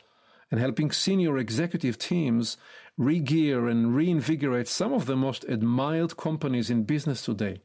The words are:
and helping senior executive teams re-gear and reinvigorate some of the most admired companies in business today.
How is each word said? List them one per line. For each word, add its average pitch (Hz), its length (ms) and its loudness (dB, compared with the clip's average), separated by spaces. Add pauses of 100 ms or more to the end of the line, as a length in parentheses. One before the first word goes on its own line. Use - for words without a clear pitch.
(500)
and 113 100 0
helping 147 300 0
senior 180 480 2
executive 127 600 -2
teams 120 580 0 (400)
re-gear 143 720 2
and 117 260 2
reinvigorate 143 760 0
some 226 240 -2
of 190 140 0
the 131 100 0
most 131 280 -2
admired 135 720 0
companies 139 540 -2
in 117 120 2
business 143 400 -2
today. 104 420 -4